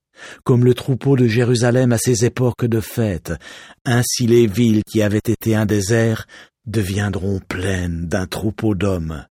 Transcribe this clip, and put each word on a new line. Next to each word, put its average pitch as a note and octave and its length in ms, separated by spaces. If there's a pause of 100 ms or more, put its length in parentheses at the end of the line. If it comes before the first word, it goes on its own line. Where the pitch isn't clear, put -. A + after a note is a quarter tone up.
(460)
comme B2 180
le B2 100
troupeau C3+ 440
de B2 100
Jérusalem A#2+ 640
à A#2 60
ses A#2 260
époques B2 400
de A2+ 160
fête. G2+ 540 (500)
Ainsi A#2+ 440
les A#2 200
villes G#2+ 400
qui A2 140
avaient G#2 160
été A2 380
un A2 100
désert A2 600 (400)
deviendront G2 760
pleines F2 680
d'un F#2 180
troupeau G#2+ 500
d'hommes. E2+ 580